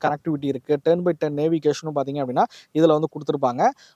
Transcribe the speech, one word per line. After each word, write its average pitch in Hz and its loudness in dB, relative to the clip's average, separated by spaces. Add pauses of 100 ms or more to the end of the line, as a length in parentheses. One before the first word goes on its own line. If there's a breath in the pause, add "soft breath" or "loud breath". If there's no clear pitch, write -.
கனெக்டிவிட்டி 147 -4
இருக்கு, 139 -2
டென் 175 2
by 175 4
டென் 151 -4
நேவிகேஷனும் 151 0
பாத்தீங்க 139 -4
அப்படின்னா 131 0 (300 loud breath)
இதுல 156 4
வந்து 156 -2
கொடுத்துருப்பாங்க. 143 0 (260 soft breath)